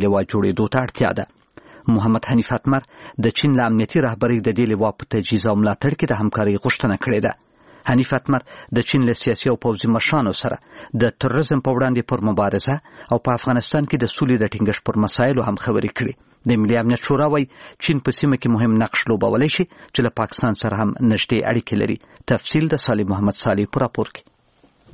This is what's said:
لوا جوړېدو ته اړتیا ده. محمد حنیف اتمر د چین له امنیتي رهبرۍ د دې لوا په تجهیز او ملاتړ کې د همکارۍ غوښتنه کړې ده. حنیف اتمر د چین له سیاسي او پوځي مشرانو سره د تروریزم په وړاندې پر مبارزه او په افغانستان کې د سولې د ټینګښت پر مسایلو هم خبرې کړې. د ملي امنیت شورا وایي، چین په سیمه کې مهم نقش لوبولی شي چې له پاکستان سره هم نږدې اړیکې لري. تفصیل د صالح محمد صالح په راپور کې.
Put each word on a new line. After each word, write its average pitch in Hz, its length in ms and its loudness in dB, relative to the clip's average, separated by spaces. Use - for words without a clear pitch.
لوا 101 160 2
جوړېدو 98 400 0
ته 131 120 0
اړتیا 110 340 -2
ده. 101 60 -4
محمد 113 380 0
حنیف 117 240 0
اتمر 135 300 -2
د 113 140 2
چین 143 200 2
له 117 120 2
امنیتي 113 360 2
رهبرۍ 120 400 0
د 110 120 0
دې 120 160 2
لوا 107 240 0
په - 60 -14
تجهیز 107 360 0
او 104 120 2
ملاتړ 107 360 0
کې - 140 -2
د 104 80 -2
همکارۍ 104 340 0
غوښتنه 117 400 0
کړې 107 220 0
ده. 107 60 0
حنیف 127 280 2
اتمر 131 260 -2
د 117 140 0
چین 135 180 2
له 117 140 2
سیاسي 123 300 0
او 113 120 0
پوځي 113 320 0
مشرانو 113 460 0
سره - 140 -4
د 117 100 4
تروریزم 139 400 0
په 131 100 0
وړاندې 123 280 0
پر 104 160 -2
مبارزه 101 480 0
او 120 60 2
په - 200 -2
افغانستان 131 520 -2
کې 160 140 -2
د 113 100 -4
سولې 127 260 2
د 110 40 2
ټینګښت 104 320 -2
پر 113 200 0
مسایلو 127 420 0
هم 104 160 -2
خبرې 107 340 0
کړې. 123 160 -4
د 117 120 4
ملي 107 200 2
امنیت 117 240 2
شورا 143 280 2
وایي، 147 140 0
چین 143 200 0
په 131 120 0
سیمه 143 240 2
کې - 140 -2
مهم 113 260 2
نقش 110 280 -2
لوبولی 107 460 2
شي 185 100 0
چې - 400 -8
له 117 60 2
پاکستان 110 420 -2
سره 107 180 -2
هم 107 120 0
نږدې 113 460 2
اړیکې 113 300 -2
لري. 107 160 -2
تفصیل 156 400 0
د 147 140 0
صالح 104 260 0
محمد 101 320 0
صالح 104 280 0
په 127 120 0
راپور - 300 -4
کې. - 80 -16